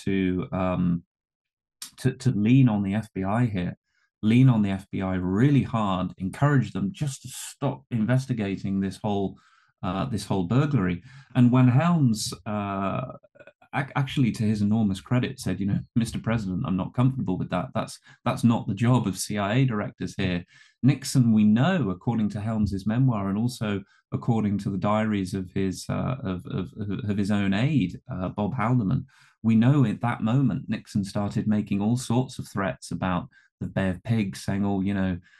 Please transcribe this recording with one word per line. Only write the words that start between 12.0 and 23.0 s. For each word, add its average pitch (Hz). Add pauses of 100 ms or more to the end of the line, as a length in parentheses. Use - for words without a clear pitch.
uh, 101 (640)
ac-, 135
actually, 135
to 113
his 107
enormous 104
credit, -
said, 95
you 98
know, 98 (140)
"Mister 110
President, 98
I'm 95
not 92
comfortable 123
with 87
that. 90
That's, - (260)
that's 131
not 117
the 101
job 117
of 95
C 104
I 101
A 135
directors 101
here." 90 (380)
Nixon, 127
we 107
know, 123
according 107
to 104
Helms's 104
memoir, 110